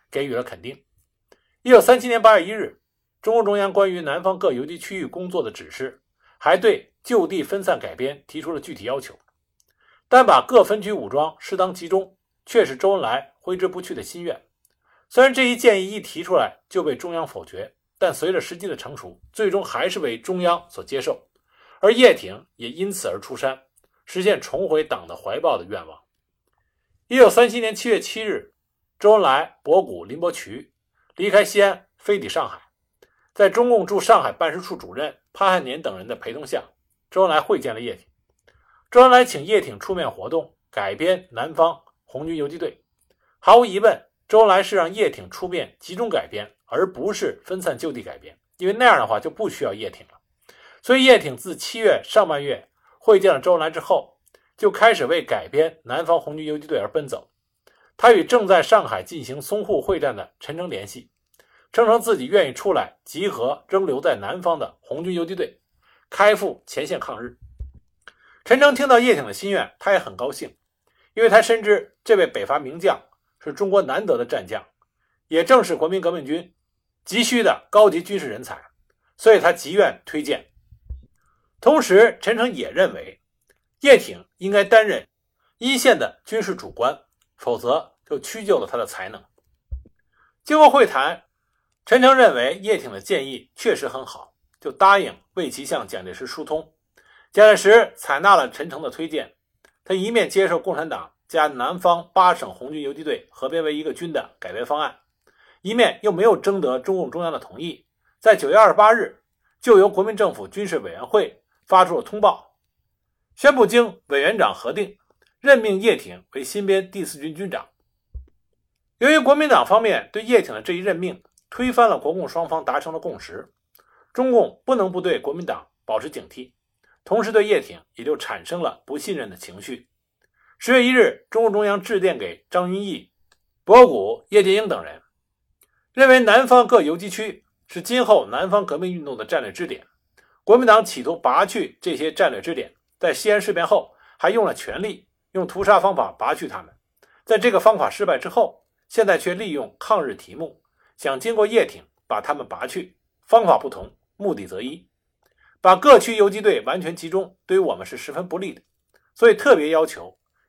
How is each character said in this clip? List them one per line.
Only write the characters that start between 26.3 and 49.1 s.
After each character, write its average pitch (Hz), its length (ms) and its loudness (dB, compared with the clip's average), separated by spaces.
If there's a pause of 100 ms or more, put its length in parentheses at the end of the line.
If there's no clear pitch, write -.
一 247 100 -4
九 240 140 10
三 233 180 4
七 233 120 -6
年 220 140 -4
七 240 140 -8
月 196 120 0
七 - 220 -12
日， 196 320 -10 (440)
周 208 140 4
恩 208 100 4
来、 147 400 -2
博 175 200 2
古、 90 220 -14
林 123 140 -14
伯 175 140 -4
渠 - 400 -16 (440)
离 196 140 -4
开 208 140 6
西 202 180 0
安， 190 240 0 (100)
飞 208 220 -2
抵 202 100 -10
上 139 200 -6
海， - 120 -16 (720)
在 202 160 4
中 240 220 2
共 202 160 2
驻 196 140 -2
上 196 220 4
海 113 100 -4
办 160 200 -4
事 180 80 -10
处 180 140 -12
主 117 180 -16
任 139 240 -10 (160)
潘 196 180 0
汉 180 120 0
年 135 180 -10
等 104 160 -8
人 95 120 -18
的 117 80 -10
陪 117 160 -14
同 143 140 -14
下， - 160 -6 (480)
周 185 120 2
恩 180 80 4
来 151 100 2
会 - 200 -2
见 123 120 -8
了 110 80 -12
叶 117 140 -10
挺。 - 120 -20 (840)
周 247 120 8
恩 262 80 8
来 247 140 6
请 156 200 -8
叶 202 160 2
挺 101 180 -14
出 - 160 -8
面 156 160 -4
活 - 180 -14
动， 156 280 -6 (140)
改 101 240 -6
编 180 360 -4
南 127 240 -10
方 165 260 0 (240)
红 147 220 -12
军 165 100 -8
游 143 120 -6
击 165 100 -14
队。 - 240 -10 (560)
毫 220 200 6
无 247 80 4
疑 190 120 -6
问， 214 280 0 (200)
周 220 140 6
恩 220 80 8
来 190 140 4
是 190 120 -6
让 170 180 0
叶 202 180 0
挺 - 180 -18
出 - 180 -12
面 170 320 -10
集 - 160 -18
中 226 140 -6
改 156 180 -4
编， 104 240 -14 (160)
而 175 240 -2
不 185 220 -6
是 185 320 -8
分 185 160 -10
散 165 160 -4
就 147 160 -8
地 123 100 -14
改 - 160 -18
编， - 180 -20 (200)
因 185 100 -6
为 196 60 0
那 233 120 0
样 202 140 6
的 113 80 -2
话 107 140 -2